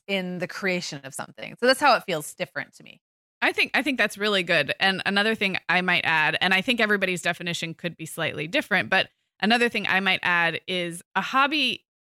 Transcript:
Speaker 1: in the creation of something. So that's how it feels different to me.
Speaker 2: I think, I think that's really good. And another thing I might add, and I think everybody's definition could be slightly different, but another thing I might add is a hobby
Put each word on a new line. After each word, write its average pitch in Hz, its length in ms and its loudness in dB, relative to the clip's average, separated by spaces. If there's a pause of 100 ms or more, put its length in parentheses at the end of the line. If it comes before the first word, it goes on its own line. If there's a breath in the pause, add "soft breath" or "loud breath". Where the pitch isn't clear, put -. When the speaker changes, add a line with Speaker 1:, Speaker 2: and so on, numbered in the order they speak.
Speaker 1:
in 180 340 -4
the 180 100 -4
creation 180 560 -4
of 135 80 -14
something. - 440 -12
So - 80 0
that's 262 140 2
how 269 160 6
it 175 80 -2
feels 160 300 -6
different - 400 -10
to - 100 -20
me. - 160 -20 (420)
Speaker 2:
I 320 120 2
think, - 200 -2
I 247 100 2
think 277 140 -2
that's 208 200 0
really 202 260 0
good. 156 380 0
And 190 240 2
another 202 280 2
thing 196 240 -2 (120)
I 175 100 4
might 180 240 2
add, 156 380 2
and 185 120 2
I 185 60 4
think 233 220 0
everybody's 196 400 2
definition 170 520 -4
could 170 220 -8
be 160 100 -12
slightly 156 420 -4
different, 202 420 0
but - 180 2 (320)
another 233 300 4
thing 220 180 -2
I 190 140 2
might 190 220 0
add 170 440 2
is 175 340 -4 (140)
a 190 60 0
hobby 269 640 0 (280)